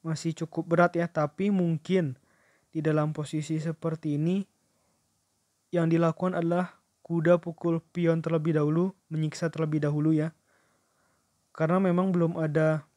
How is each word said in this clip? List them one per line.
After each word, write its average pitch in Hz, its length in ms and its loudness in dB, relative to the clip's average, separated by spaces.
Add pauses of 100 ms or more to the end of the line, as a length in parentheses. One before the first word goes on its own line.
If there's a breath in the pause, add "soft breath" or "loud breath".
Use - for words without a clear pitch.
Masih 160 320 -4
cukup 165 320 -8
berat 170 260 4
ya, 170 140 0
tapi 165 400 -2
mungkin 175 640 0 (540 soft breath)
di 160 100 -6
dalam 151 300 2
posisi 156 480 -4
seperti 156 640 -4
ini 185 240 0 (1300)
yang 165 160 2
dilakukan 170 480 0
adalah 175 400 -2 (240)
kuda 170 400 2
pukul 165 400 -4 (100)
pion 165 300 0
terlebih 160 340 0
dahulu, 160 380 0 (180)
menyiksa 156 380 -4
terlebih 156 320 -2
dahulu 151 320 0
ya. 156 180 0 (1200)
Karena 170 300 0
memang 185 340 2
belum 170 240 0
ada 156 580 0